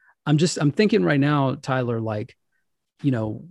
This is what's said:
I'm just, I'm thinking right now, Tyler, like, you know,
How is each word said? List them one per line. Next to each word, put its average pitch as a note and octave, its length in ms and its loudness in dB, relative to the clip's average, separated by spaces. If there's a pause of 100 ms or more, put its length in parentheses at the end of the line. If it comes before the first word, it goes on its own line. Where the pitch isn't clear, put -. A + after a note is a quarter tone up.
(260)
I'm D3+ 100 4
just, D#3+ 220 0
I'm D3 140 0
thinking G#3 320 2
right D3 160 2
now, C#3 340 0
Tyler, B2 460 -4
like, A2 360 -6 (680)
you C#3 80 2
know, A2 380 -6